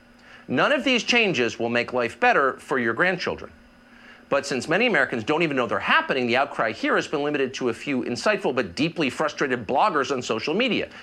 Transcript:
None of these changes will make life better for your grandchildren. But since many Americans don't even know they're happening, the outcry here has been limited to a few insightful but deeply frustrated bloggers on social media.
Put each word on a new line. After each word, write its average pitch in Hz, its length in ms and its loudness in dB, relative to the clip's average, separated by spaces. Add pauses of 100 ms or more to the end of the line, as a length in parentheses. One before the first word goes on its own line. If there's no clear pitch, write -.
(480)
None 165 240 2
of 294 120 0
these 254 200 2
changes 160 540 2
will 117 120 -2
make 120 240 0
life 120 260 -2
better 175 400 4
for - 180 -2
your 117 160 0
grandchildren. 165 580 -2 (760)
But 135 160 0
since 127 220 -4
many 190 200 2
Americans 135 360 2
don't 151 200 2
even 143 140 0
know 120 100 2
they're 104 120 0
happening, 151 460 0
the 117 120 2
outcry 135 340 0
here 262 240 -2
has 170 120 0
been 143 160 -2
limited 135 320 0
to 123 140 -2
a 113 40 -2
few 127 300 -4
insightful 156 520 0
but 104 200 -2
deeply 160 340 0
frustrated 131 580 -2
bloggers 147 440 2
on 127 100 -2
social 120 320 -2
media. 202 360 0 (140)